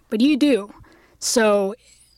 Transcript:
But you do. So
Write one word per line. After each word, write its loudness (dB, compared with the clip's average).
But -2
you 2
do. 0
So 0